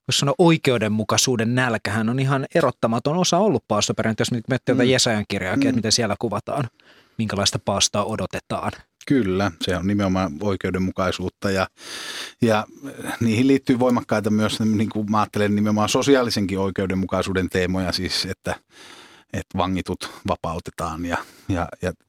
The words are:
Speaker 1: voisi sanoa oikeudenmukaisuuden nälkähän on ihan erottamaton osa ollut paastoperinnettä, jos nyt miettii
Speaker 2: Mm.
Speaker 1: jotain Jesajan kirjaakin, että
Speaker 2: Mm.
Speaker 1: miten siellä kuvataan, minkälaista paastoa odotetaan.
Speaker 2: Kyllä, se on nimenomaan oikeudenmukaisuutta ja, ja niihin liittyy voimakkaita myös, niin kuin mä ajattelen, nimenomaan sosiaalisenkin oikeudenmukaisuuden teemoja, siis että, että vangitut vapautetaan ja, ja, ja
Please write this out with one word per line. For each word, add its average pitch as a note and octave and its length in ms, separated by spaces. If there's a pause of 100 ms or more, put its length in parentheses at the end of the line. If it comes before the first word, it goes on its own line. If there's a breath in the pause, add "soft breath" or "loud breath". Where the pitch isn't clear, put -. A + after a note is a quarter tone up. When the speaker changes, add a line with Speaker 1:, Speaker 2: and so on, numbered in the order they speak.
Speaker 1:
voisi - 120
sanoa C#3+ 180
oikeudenmukaisuuden A2+ 1160
nälkähän A2 540
on C3+ 100
ihan C3+ 260 (100)
erottamaton B2+ 640
osa F3 200
ollut F3+ 300
paastoperinnettä, A2 540
jos - 100
nyt A#2 160
miettii B2+ 260
Speaker 2:
Mm. - 40
Speaker 1:
jotain B2 140
Jesajan A#2 360
kirjaakin, F#2+ 360
että - 80
Speaker 2:
Mm. B2 60
Speaker 1:
miten G#2+ 140
siellä G#2 280
kuvataan, A2+ 500 (480 soft breath)
minkälaista G2+ 420
paastoa G2+ 460
odotetaan. G2 680 (360)
Speaker 2:
Kyllä, G2 440 (100)
se F2+ 160
on F2+ 100
nimenomaan F#2+ 440 (100)
oikeudenmukaisuutta F#2 1080
ja, F#2+ 160 (720 loud breath)
ja G#2+ 240 (540)
niihin A#2+ 280
liittyy C3+ 320
voimakkaita A2+ 500
myös, G#2+ 300
niin G#2+ 300
kuin G#2+ 220
mä G#2+ 80
ajattelen, G#2 360
nimenomaan G#2+ 340
sosiaalisenkin A#2+ 680
oikeudenmukaisuuden F#2+ 920
teemoja, F2+ 420
siis F2+ 340
että, F2+ 300 (800 loud breath)
että - 240
vangitut F#2 540 (160)
vapautetaan E2 760
ja, E2+ 120 (320 loud breath)
ja, E2+ 180 (140)
ja F2+ 120 (160)